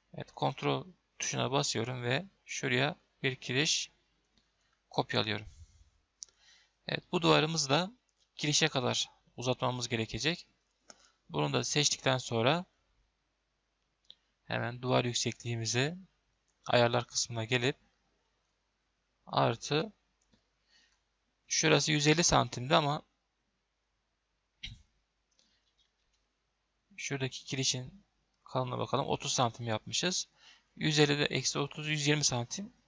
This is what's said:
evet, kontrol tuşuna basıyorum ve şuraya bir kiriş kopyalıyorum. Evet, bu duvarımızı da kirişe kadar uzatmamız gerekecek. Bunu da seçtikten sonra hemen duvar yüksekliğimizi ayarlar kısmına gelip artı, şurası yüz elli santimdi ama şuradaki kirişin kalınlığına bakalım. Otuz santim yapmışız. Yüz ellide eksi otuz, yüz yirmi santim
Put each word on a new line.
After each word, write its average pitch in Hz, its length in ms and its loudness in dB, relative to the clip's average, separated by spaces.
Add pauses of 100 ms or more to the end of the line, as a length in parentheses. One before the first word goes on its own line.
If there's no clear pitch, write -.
(140)
evet, - 180 -12
kontrol 139 560 -2 (320)
tuşuna 123 320 -2
basıyorum 127 520 -2
ve 135 220 -2 (200)
şuraya 135 500 -2 (280)
bir 131 120 0
kiriş - 560 -2 (1000)
kopyalıyorum. 107 580 -2 (1400)
Evet, - 240 -6
bu 175 100 -2
duvarımızı 156 480 2
da 175 220 2 (440)
kirişe 151 320 2
kadar 123 420 -2 (260)
uzatmamız 123 540 -2
gerekecek. 120 580 -4 (840)
Bunu 147 240 0
da 123 100 2
seçtikten 135 540 2
sonra 123 480 0 (1800)
hemen 120 360 -4
duvar 127 240 2
yüksekliğimizi 120 920 -2 (680)
ayarlar 120 420 4
kısmına 113 380 -4
gelip 123 300 2 (1500)
artı, 139 680 0 (1500)
şurası 156 440 4
yüz 147 160 4
elli 156 160 6
santimdi 127 520 2
ama 151 260 2 (4000)
şuradaki - 480 -6
kirişin 131 600 -4 (380)
kalınlığına 123 360 -4
bakalım. 120 260 0
Otuz - 280 -2
santim 117 340 0
yapmışız. - 600 -2 (480)
Yüz 151 240 2
ellide 147 260 6
eksi 139 340 -2
otuz, 151 280 -6
yüz 151 200 0
yirmi 147 160 4
santim 131 500 -2 (140)